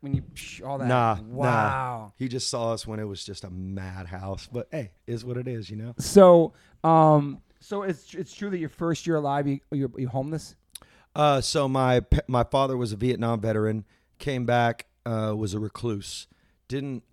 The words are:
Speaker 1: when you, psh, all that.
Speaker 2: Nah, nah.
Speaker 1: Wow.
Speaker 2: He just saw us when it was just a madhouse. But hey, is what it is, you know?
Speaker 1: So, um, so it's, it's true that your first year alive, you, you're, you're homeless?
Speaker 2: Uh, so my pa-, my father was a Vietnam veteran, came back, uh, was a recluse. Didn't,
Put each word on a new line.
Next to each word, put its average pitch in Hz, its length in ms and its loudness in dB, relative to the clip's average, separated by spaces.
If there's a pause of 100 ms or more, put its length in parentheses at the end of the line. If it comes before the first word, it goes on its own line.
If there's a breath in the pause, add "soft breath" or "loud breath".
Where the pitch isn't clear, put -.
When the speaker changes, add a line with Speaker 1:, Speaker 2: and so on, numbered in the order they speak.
Speaker 1:
when 139 120 -2
you, - 80 0 (120)
psh, - 320 -16
all 139 140 -6
that. 127 80 -2
Speaker 2:
Nah, 120 280 4
nah. 92 60 -6 (120)
Speaker 1:
Wow. 127 840 0
Speaker 2:
He 131 100 -4
just 123 220 -4
saw 117 240 -2
us 110 120 -6
when 110 140 -6
it 107 60 -6
was 98 180 -8
just - 200 -12
a 98 60 -14
madhouse. 92 1000 -10
But 120 200 -6
hey, 127 200 -8 (140)
is 117 180 -8
what 123 140 -8
it 127 100 -8
is, 113 220 -8
you 104 80 -10
know? 117 220 -10
Speaker 1:
So, 175 540 8 (300 soft breath)
um, 156 580 6 (180)
so 202 240 -6
it's, 190 300 -6
it's 160 200 -10
true 202 160 -8
that 190 80 -2
your 156 120 -6
first 170 380 -4
year 165 100 2
alive, 143 300 0
you, 139 120 0 (120)
you're, 135 260 -2
you're 127 120 -4
homeless? 139 460 -6 (600 soft breath)
Speaker 2:
Uh, 147 260 4
so 143 280 0
my 127 320 4
pa-, - 260 2
my 123 160 2
father 135 320 0
was 120 160 -4
a 104 60 -6
Vietnam 117 420 0
veteran, 107 460 -2 (340)
came 127 260 -4
back, 120 420 2 (180)
uh, 110 320 -2
was 107 160 -4
a 104 60 -4
recluse. 107 680 -6 (400)
Didn't, 135 460 -6